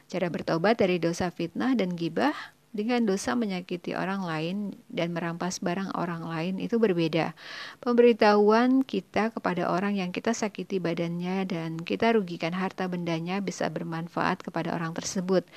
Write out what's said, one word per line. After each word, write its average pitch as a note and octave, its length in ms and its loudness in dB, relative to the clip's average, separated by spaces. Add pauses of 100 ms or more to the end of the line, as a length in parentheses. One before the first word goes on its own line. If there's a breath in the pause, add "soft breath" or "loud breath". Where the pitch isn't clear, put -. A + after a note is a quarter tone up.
Cara F3+ 240 -4
bertobat E3 480 0
dari F3+ 240 2
dosa E3+ 320 -2
fitnah G3+ 400 -2
dan F#3 240 0
gibah E3+ 400 0 (320 loud breath)
dengan A#3 400 0
dosa G3 240 0
menyakiti F#3 640 -4
orang F#3+ 240 -2
lain F3 640 -4
dan E3+ 320 -4
merampas E3+ 480 -4
barang F#3 320 -4
orang E3 320 -4
lain E3+ 320 -4
itu G#3 160 0
berbeda. E3+ 560 2 (480 loud breath)
Pemberitahuan A#3 1040 6
kita G3+ 480 -2
kepada F3 400 -2
orang G3+ 240 0
yang F3+ 160 -2
kita - 240 -2
sakiti G3 400 -4
badannya F3 720 -2
dan E3 320 -6
kita G3+ 320 2
rugikan F3 400 -2
harta F#3+ 320 -4
bendanya F3 560 -4
bisa F3+ 240 -4
bermanfaat E3+ 800 -4
kepada E3+ 320 -4
orang E3 160 -6
tersebut. F3+ 480 0 (160 loud breath)